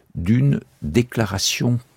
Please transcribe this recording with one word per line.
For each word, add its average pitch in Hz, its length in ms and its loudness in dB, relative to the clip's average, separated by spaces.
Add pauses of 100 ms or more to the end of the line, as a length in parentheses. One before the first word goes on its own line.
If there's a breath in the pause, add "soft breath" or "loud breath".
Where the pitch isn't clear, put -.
(140)
d'une 120 460 2 (220)
déclaration 120 1000 -2 (180)